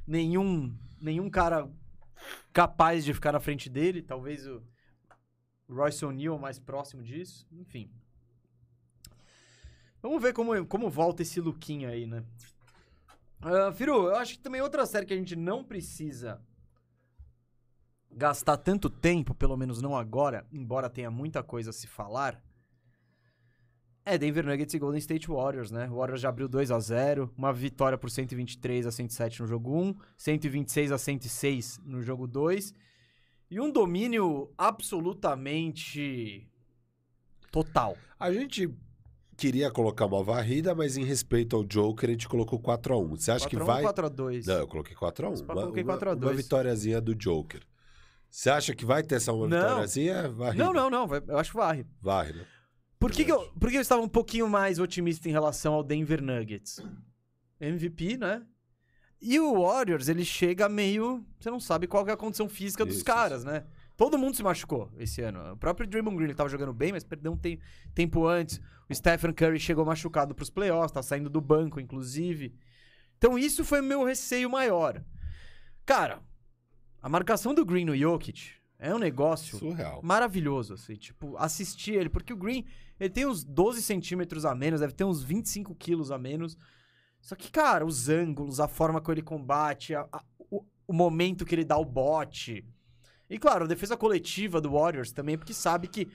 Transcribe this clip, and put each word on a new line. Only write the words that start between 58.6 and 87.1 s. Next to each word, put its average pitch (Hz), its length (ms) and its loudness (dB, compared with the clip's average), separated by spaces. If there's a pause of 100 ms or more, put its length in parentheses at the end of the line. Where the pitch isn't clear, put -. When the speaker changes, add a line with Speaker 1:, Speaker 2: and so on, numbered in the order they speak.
Speaker 1:
E 240 180 4
o 277 240 6
Warriors, 180 460 2
ele 170 160 2
chega 180 420 2
meio, 208 560 0 (160)
você 226 120 -6
não 247 100 -4
sabe - 260 0
qual 202 180 2
que 202 60 0
é 220 40 0
a - 20 -4
condição 214 320 -4
física 202 380 -2
dos 190 100 -2
Speaker 2:
Isso, 185 80 -4
Speaker 1:
caras, 220 360 2
Speaker 2:
isso. 131 100 -8
Speaker 1:
né? 151 140 -4 (320)
Todo 285 220 6
mundo 262 180 2
se 226 60 -6
machucou 143 560 -2
esse 117 240 -6
ano. 92 300 -6
O 104 40 -12
próprio 175 300 -2
Draymond 214 300 -2
Green, 160 100 2
ele 143 80 -2
tava 143 160 0
jogando 139 220 -4
bem, 139 200 0
mas 165 100 -6
perdeu 156 300 -8
um 175 40 -4
te-, 170 220 -4 (360)
tempo 165 320 4
antes. 170 340 2 (300)
O 139 40 -4
Stephen 170 380 4
Curry 160 260 4
chegou 156 280 2
machucado 156 480 0
pros 143 160 -10
playoffs, 165 420 2
tá 135 100 -4
saindo 143 280 -4
do 156 100 2
banco, 151 400 4
inclusive. 135 760 -6 (600)
Então 247 220 6
isso 294 260 0
foi 285 160 4
meu 269 240 2
receio 247 460 0
maior. 202 520 2 (840)
Cara, 175 360 2 (800)
a - 60 -8
marcação 180 460 2
do 311 100 6
Green 175 220 2
no 147 100 2
Jokic 151 560 0 (260)
é 165 160 -2
um 233 40 0
negócio 151 600 0
Speaker 2:
Surreal. 151 440 -6
Speaker 1:
maravilhoso, 160 720 0
assim, 110 200 -14
tipo, 139 440 -14
assistir 165 560 -4
ele, 180 160 0
porque - 240 -4
o - 20 -10
Green, 220 300 -4 (340)
ele 196 80 0
tem 240 180 0
uns 208 160 -2
doze 180 380 4
centímetros 175 640 -2
a 143 100 2
menos, 147 260 2
deve 143 120 0
ter 190 120 0
uns 170 180 0
vinte 175 240 -2
e - 20 -6
cinco 190 260 -6
quilos 160 360 -2
a 135 80 -4
menos. 156 400 -6 (600)